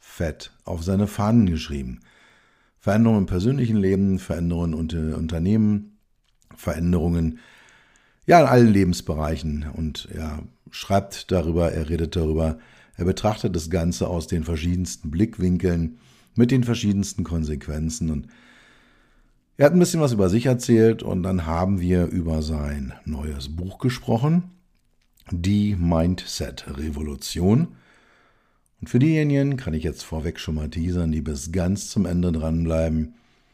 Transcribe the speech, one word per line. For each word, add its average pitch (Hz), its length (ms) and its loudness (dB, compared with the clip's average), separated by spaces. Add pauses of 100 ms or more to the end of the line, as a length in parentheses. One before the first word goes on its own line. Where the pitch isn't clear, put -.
fett - 500 -8 (140)
auf 85 180 -8
seine 98 240 0
Fahnen 107 400 2
geschrieben. 71 540 -6 (800)
Veränderungen 110 400 4
im 90 60 2
persönlichen 113 500 0
Leben, 95 420 2
Veränderungen 85 560 -2
unter 80 420 -4
Unternehmen, 101 800 0 (580)
Veränderungen, 85 840 0 (880)
ja, 165 140 10
in 139 60 6
allen 120 260 8
Lebensbereichen. 78 1000 0
Und 78 400 -8
er 78 300 -10 (280)
schreibt - 600 -4
darüber, 85 420 2
er 78 160 -4
redet 82 280 -2
darüber, 78 420 0 (380)
er 90 80 -4
betrachtet 101 520 -2
das 80 140 -6
Ganze 85 380 0
aus 87 180 -4
den 85 160 -2
verschiedensten 85 680 -4
Blickwinkeln, 90 880 0 (400)
mit 120 120 6
den 131 140 4
verschiedensten 101 600 -2
Konsequenzen. 78 840 -4
Und 73 160 -4 (1300)
er 139 80 4
hat 151 80 8
ein 180 60 6
bisschen 175 240 4
was 135 100 2
über 98 160 4
sich 117 160 2
erzählt 113 580 4
und 92 200 -2
dann 90 240 -2
haben 90 340 0
wir 90 280 2
über 80 340 -2
sein 73 500 -6 (140)
neues 73 500 -8
Buch 90 220 -10
gesprochen, 131 720 0 (800)
Die 101 460 0
Mindset-Revolution. 82 1900 -2 (1120)
Und - 80 -12
für 123 80 2
diejenigen 143 580 2
kann 80 160 -6
ich 78 100 -4
jetzt 80 200 -6
vorweg 80 360 -8
schon 78 180 -6
mal 76 120 -4
teasern, 87 420 -2
die 78 120 -2
bis 73 300 -8
ganz 92 360 -2
zum 101 160 0
Ende 87 280 0
dranbleiben. 80 840 0 (400)